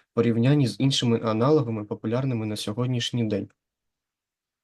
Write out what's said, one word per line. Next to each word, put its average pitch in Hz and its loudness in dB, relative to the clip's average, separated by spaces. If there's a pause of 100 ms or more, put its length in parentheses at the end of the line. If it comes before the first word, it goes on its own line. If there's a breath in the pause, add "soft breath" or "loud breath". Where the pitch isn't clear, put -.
(140 soft breath)
порівнянні 120 2
з 101 -6
іншими 127 2
аналогами, 113 2
популярними 113 -4
на 107 -4
сьогоднішній 120 -4
день. 104 -4 (1160)